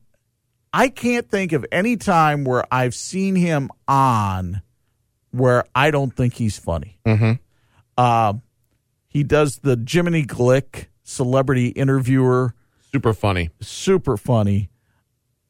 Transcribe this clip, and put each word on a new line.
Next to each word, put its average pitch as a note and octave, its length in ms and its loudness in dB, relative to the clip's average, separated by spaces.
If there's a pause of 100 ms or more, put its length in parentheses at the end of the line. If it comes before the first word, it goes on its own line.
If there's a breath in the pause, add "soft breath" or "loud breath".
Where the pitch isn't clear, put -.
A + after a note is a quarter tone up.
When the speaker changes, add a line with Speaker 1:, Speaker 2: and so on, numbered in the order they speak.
(720)
Speaker 1:
I A3+ 180 2
can't A#3+ 380 -4
think F#3+ 260 -2
of B2+ 180 0
any G#3+ 260 0
time D#3 460 2
where B2+ 280 0
I've B2+ 220 0
seen F#3+ 420 -4
him D#3+ 360 0 (160)
on G2+ 760 0 (680)
where B2 340 2 (100)
I C#3+ 160 2
don't C#3 240 -2
think B2 200 0
he's A2 220 -4
funny. - 480 -8
Speaker 2:
Mm-hmm. A2 280 2 (640)
Speaker 1:
Uh, A#2 380 2 (760)
he C#3+ 140 -2
does D3 360 0
the C3+ 160 0 (100)
Jiminy E3+ 400 0
Glick B2+ 600 0 (180)
celebrity C3 640 0
interviewer. B2+ 880 0 (380)
Speaker 2:
Super B2 200 0
funny. F2+ 360 -2 (100)
Speaker 1:
Super F3 560 -2
funny. G2+ 540 0 (800)